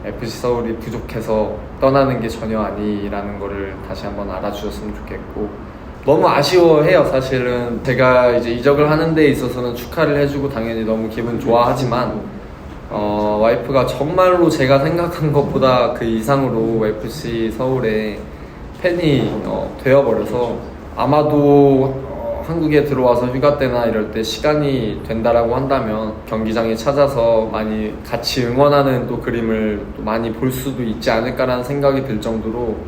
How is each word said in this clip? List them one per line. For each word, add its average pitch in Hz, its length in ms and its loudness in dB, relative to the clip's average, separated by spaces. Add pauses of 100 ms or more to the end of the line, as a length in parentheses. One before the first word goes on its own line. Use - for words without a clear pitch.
에프씨 104 360 -10
서울이 117 380 -2
부족해서 110 760 -4 (260)
떠나는 135 400 4
게 110 80 -4
전혀 110 320 -4
아니라는 101 800 -4
거를 98 360 -8 (120)
다시 98 200 -10
한번 101 240 -6
알아주셨으면 101 640 -6
좋겠고, 104 520 -8 (580)
너무 165 220 6
아쉬워해요. 156 800 6
사실은 123 760 0
제가 123 480 4
이제 117 200 0
이적을 143 380 4
하는 160 240 2
데 156 140 6
있어서는 123 480 0
축하를 147 460 -2
해주고 139 280 -2
당연히 113 340 -4
너무 110 240 0
기분 117 320 -4
좋아하지만, 120 800 0 (720)
어, 104 520 -2
와이프가 123 440 2
정말로 175 640 4
제가 139 300 4
생각한 160 520 0
것보다 127 600 2
그 - 100 -6
이상으로 113 840 0
에프씨 110 640 -4
서울의 110 680 -2 (640)
팬이, 143 640 0
어, 104 380 -6
되어버려서 117 760 2 (400)
아마도, 143 960 4 (160)
어, - 360 -6
한국에 151 380 2
들어와서 123 440 2
휴가 131 300 2
때나 120 280 0
이럴 107 260 -2
때 110 120 -4
시간이 135 840 -2
된다라고 117 480 0
한다면 113 580 -2 (120)
경기장에 110 500 -2
찾아서 117 760 2
많이 107 420 -4 (120)
같이 - 400 -4
응원하는 135 640 2
또 117 140 -4
그림을 110 640 -2 (100)
또 107 80 -10
많이 113 300 -2
볼 131 180 -2
수도 131 320 -6
있지 107 280 -2
않을까라는 123 520 0
생각이 139 400 0
들 107 160 -4
정도로 110 560 -4 (120)